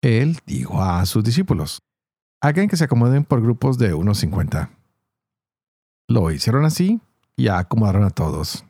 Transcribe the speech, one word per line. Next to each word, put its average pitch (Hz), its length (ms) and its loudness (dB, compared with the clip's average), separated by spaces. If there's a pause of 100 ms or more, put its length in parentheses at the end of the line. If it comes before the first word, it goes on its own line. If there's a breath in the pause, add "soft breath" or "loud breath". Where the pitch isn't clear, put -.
Él 139 440 2
dijo 65 360 -4
a 90 220 0
sus 107 180 0
discípulos, 117 600 -2 (580)
"Hagan 160 280 2
que 196 80 -2
se 160 80 2
acomoden 127 400 2
por 123 180 0
grupos 123 340 0
de 113 160 2
unos 98 260 0
cincuenta." - 520 -2 (1400)
Lo 101 220 2
hicieron 117 340 0
así 180 360 0 (360)
y 123 120 0
acomodaron 101 560 0
a 92 60 2
todos. 78 600 -6